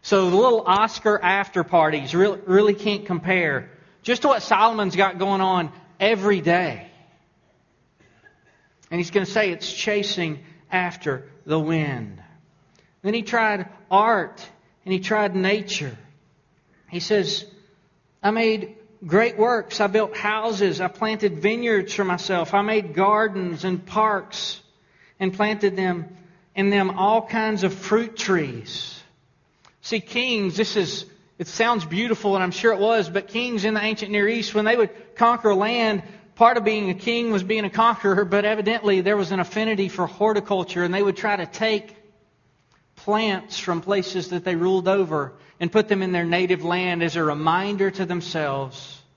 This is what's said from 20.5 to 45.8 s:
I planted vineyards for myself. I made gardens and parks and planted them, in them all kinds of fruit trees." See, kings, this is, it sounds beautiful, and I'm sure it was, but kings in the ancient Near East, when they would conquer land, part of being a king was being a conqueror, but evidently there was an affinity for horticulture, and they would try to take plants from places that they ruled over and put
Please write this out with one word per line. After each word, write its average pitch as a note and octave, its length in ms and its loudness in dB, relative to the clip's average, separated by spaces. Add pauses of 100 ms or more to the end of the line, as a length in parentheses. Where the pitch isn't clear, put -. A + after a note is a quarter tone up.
I F#3 100 -2
planted G#3 500 -2
vineyards G#3+ 520 0
for G#3 120 -2
myself. F3 500 -2
I G3+ 80 4
made G#3 320 -2
gardens F#3+ 720 0
and F3+ 200 -2
parks - 760 -2 (580)
and F#3+ 140 -2
planted G#3 420 0
them, F3+ 400 -4 (400)
in G3 140 2
them G3 280 2
all G#3+ 240 4
kinds A3 420 -2
of F#3 100 0
fruit A3 440 -2
trees." C3+ 840 -4 (800)
See, A3+ 200 -4
kings, A3 560 -4
this G#3+ 180 -2
is, D#3+ 300 -2 (320)
it F3 100 -10
sounds A3+ 380 0
beautiful, G3 500 -2
and F#3 80 2
I'm F3+ 80 -2
sure A3+ 220 2
it F#3+ 60 -2
was, G#3 300 2
but G3 200 -4
kings A#3 340 -4
in A3 100 0
the G#3 80 -2
ancient G#3+ 300 -4
Near G#3 160 2
East, A3+ 260 -2
when G#3+ 120 2
they A3+ 100 4
would - 400 -2
conquer A#3 400 4
land, G#3+ 480 0 (320)
part A#3+ 220 6
of G#3 80 -2
being G#3 240 0
a F3+ 40 -2
king A#3 380 -2
was F#3+ 120 0
being G#3+ 200 -2
a G3 60 -4
conqueror, G#3 560 2
but G3+ 180 0
evidently G#3 560 0
there G3 160 2
was F#3 160 -2
an F#3+ 80 -2
affinity G#3 480 -2
for F3+ 180 -2
horticulture, G3+ 800 0
and F3 100 -2
they G3+ 80 0
would G3 140 2
try G#3 220 -2
to F3 80 -6
take G#3+ 500 -4 (1040)
plants G#3 600 -2
from E3+ 220 -4
places F#3 520 -4
that F3 120 -6
they F3+ 140 -2
ruled F3+ 320 2
over D#3 420 0 (300)
and E3+ 100 -2
put G#3+ 160 2